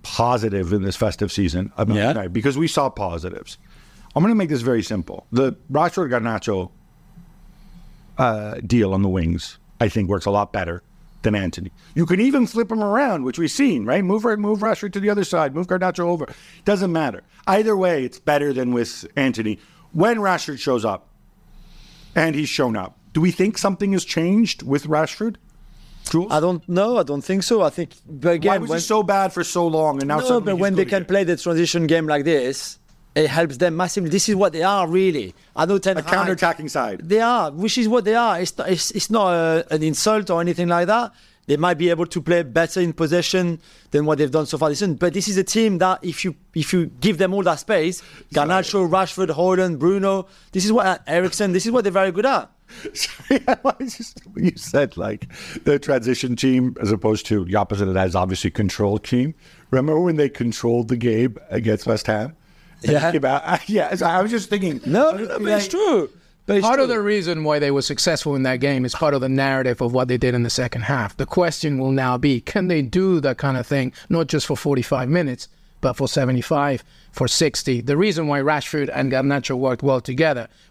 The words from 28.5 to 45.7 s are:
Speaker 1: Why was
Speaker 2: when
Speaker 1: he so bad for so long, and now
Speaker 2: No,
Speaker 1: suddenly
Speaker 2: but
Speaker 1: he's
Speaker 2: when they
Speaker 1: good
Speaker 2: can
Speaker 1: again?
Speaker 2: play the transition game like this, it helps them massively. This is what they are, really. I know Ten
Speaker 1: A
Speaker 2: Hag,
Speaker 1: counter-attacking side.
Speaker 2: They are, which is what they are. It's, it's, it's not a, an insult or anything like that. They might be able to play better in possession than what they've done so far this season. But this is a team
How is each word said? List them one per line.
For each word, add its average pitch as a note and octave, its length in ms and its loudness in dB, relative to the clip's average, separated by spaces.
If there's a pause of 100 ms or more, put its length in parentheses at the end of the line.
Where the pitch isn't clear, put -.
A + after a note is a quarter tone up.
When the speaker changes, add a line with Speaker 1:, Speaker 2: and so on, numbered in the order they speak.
Speaker 1:
Why G3 60 2
was A#3 120 -6
Speaker 2:
when E3 80 0
Speaker 1:
he - 40 -2
so G#3+ 200 2
bad G3 300 0
for F3 100 -4
so E3+ 240 0
long, D#3 340 0
and C#3 80 -2
now D3+ 100 0
Speaker 2:
No, B3+ 80 -2
Speaker 1:
suddenly B3 260 2
Speaker 2:
but F#3 40 0
Speaker 1:
he's E3+ 40 -2
Speaker 2:
when G3 140 2
they F#3 100 2
Speaker 1:
good F#3 60 -4
Speaker 2:
can G3 80 2
Speaker 1:
again? F3 100 -6
Speaker 2:
play G3 160 2
the E3+ 120 0
transition E3+ 500 0
game D#3+ 200 2
like D3 180 0
this, C#3 540 -2 (360)
it D3+ 140 2
helps C#3+ 280 0
them E3 200 0
massively. F3+ 340 -2
This F#3+ 180 2
is G#3+ 80 2
what F#3+ 160 2
they D#3+ 100 -2
are, F#3+ 240 2
really. D#3+ 480 0 (220)
I D3 100 0
know G3 120 2
Ten F#3 180 0
Speaker 1:
A D3+ 60 -2
Speaker 2:
Hag, D#3 80 -6
Speaker 1:
counter-attacking F3+ 580 0
side. A#2+ 400 -4
Speaker 2:
They G#3 120 4
are, A3+ 320 2
which F3+ 260 -2
is A3+ 100 2
what A#3 160 2
they G#3+ 120 2
are. A3+ 240 2
It's, F3+ 120 -4 (140)
it's, F3+ 240 0
it's - 180 -4
not G#3 240 2
a, E3 380 2
an D#3 120 0
insult F#3 480 0
or E3+ 120 2
anything F3 260 0
like E3+ 200 2
that. A3 240 0 (340)
They C#3+ 120 2
might F3 200 2
be E3+ 120 2
able E3+ 160 0
to E3 160 -6
play E3+ 200 2
better E3 380 0
in E3+ 140 0
possession E3+ 640 0 (300)
than D3 160 2
what D3+ 120 2
they've C#3+ 120 2
done D3+ 160 0
so D#3 120 -4
far D3+ 120 2
this C#3+ 100 -4
season. F#3 140 0
But F3 200 0
this G3 140 -2
is G3 80 -4
a F#3+ 80 2
team G#3+ 340 0